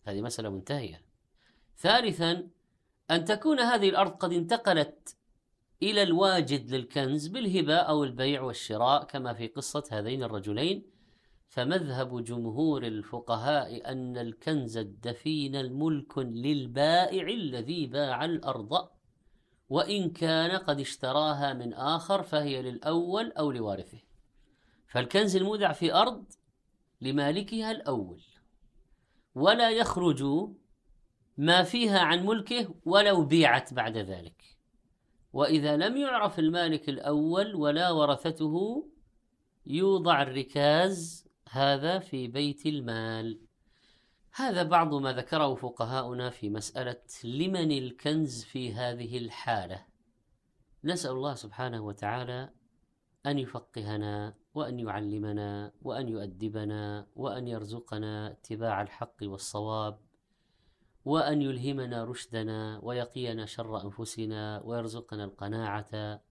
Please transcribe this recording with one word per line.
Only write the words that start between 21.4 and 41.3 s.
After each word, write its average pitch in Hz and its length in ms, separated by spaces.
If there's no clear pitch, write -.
من 120 220
آخر 165 480
فهي 143 400
للأول 170 720
أو 151 180
لوارثه. 107 480
فالكنز 190 500
المودع 196 360
في - 220
أرض 214 300
لمالكها 170 680
الأول، 117 520
ولا 226 360
يخرج 175 800
ما 170 260
فيها 202 380
عن 175 260
ملكه 220 480
ولو 190 400
بيعت 135 500
بعد 113 220
ذلك. 92 640
وإذا 147 440
لم 214 200
يعرف 240 420
المالك 160 500
الأول 160 640
ولا 160 360
ورثته، 160 960
يوضع 170 560
الركاز 151 1080